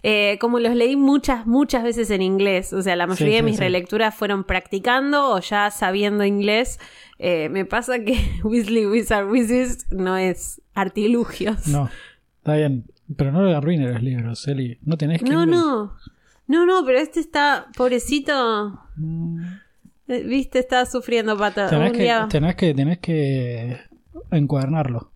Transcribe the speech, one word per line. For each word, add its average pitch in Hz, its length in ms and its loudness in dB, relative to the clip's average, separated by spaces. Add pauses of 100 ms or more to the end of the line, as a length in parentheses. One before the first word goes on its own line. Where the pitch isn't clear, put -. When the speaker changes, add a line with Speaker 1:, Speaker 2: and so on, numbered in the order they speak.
Speaker 1:
Eh, 208 360 2
como 240 200 2
los 233 160 2
leí 240 180 2
muchas, 277 500 2
muchas 247 380 2
veces 233 300 -2
en 190 100 0
inglés, 190 500 2
o 190 100 -2
sea, 185 120 0
la 175 120 0
Speaker 2:
Sí, 180 40 -4
Speaker 1:
mayoría 180 260 2
de 233 40 4
Speaker 2:
sí, 226 60 0
Speaker 1:
mis 214 100 0
Speaker 2:
sí. 196 60 -2
Speaker 1:
relecturas 190 520 0
fueron 196 300 -2
practicando 247 880 0
o 190 80 0
ya 208 320 0
sabiendo 202 520 0
inglés. 208 540 0 (400)
Eh, 160 300 -2
me 185 160 -2
pasa 247 400 -2
que 247 100 0
<laughs> - 300 -2
Weasley 220 420 2
Wizard 208 420 0
Wizards 247 600 0
no 185 260 0
es 185 440 -4 (140)
artilugios. 208 920 -2
Speaker 2:
No, 143 240 0 (460)
está 151 180 -2
bien, 139 300 0 (320)
pero 139 160 0
no 175 100 2
le 180 140 4
arruines 147 340 0
los 117 100 -2
libros, 120 460 -4
Eli. 135 360 -4
No 160 140 0
tenés 156 260 -2
Speaker 1:
No, 247 60 0 (120)
Speaker 2:
Kindle. 339 60 4 (100)
Speaker 1:
no. 254 400 -2 (500)
No, 330 180 4
no, 370 220 4
pero 254 140 4
este 311 180 -4
está, 285 480 0 (100)
pobrecito. 247 1000 0 (180)
Speaker 2:
Mm. 165 460 -6 (680)
Speaker 1:
Eh, 247 140 -4
viste, 262 380 -2
está 254 260 0
sufriendo, 233 500 -2
Pato. 202 320 0
Speaker 2:
Tenés 240 220 2
Speaker 1:
Un 240 60 -2
Speaker 2:
que, 240 80 0
Speaker 1:
día 226 260 2
Speaker 2:
tenés 165 240 0
que, 170 200 2
tenés 143 240 0
que 127 800 -2 (520)
encuadernarlo. 139 840 0